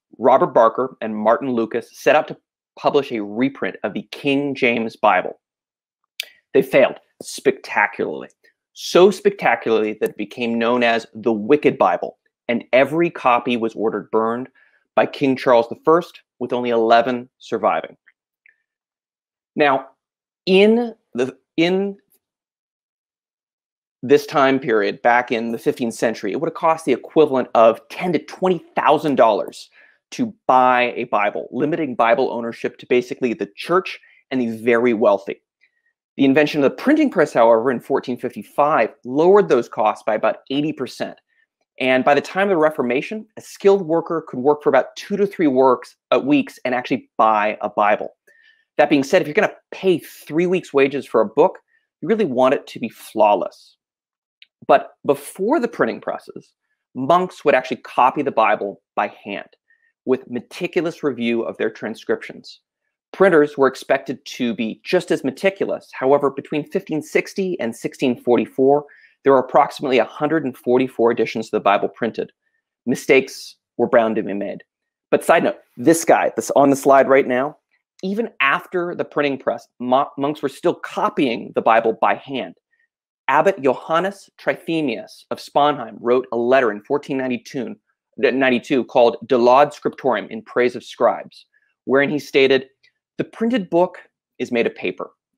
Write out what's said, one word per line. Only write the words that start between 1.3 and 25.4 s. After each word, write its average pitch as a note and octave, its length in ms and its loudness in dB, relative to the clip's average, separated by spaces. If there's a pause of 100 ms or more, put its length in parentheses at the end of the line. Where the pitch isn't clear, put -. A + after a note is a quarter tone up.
Lucas A2+ 400 -4
set C#3+ 240 2
out D3+ 120 0
to E3 80 -14 (420)
publish C#3 320 0
a A2+ 120 -6
reprint G#2 600 -6
of - 120 -8
the G#2 160 -10
King C#3 440 -2
James A#2 420 -2
Bible. - 440 0 (1120)
They C3+ 80 4
failed - 340 2 (260)
spectacularly, - 1080 -4 (460)
so F3+ 360 4
spectacularly A#2 880 -2
that A2 100 -2
it - 60 -18
became A#2 420 -6
known A#2+ 240 0
as A2+ 320 0
the A2+ 180 -2
Wicked A#2 460 2
Bible, F2+ 400 0 (300)
and A#2 240 -4
every C#3+ 380 2
copy B2 460 0
was A2+ 180 -4
ordered G#2+ 360 -4
burned A2+ 380 -2 (460)
by D#3 120 2
King C3+ 300 -2
Charles A#2+ 320 2
the - 160 -14
First, E3+ 380 0 (160)
with A#2+ 140 -8
only B2 180 -4
eleven A#2 580 2 (100)
surviving. F#2+ 580 -4 (1600)
Now, C#3+ 320 0 (580)
in G#3+ 480 4 (200)
the, B2+ 220 -4 (200)
in F#3+ 420 0 (2000)
this C#3+ 220 2
time C3+ 340 2
period, G#2+ 440 -2
back A#2+ 280 2
in A2+ 220 -4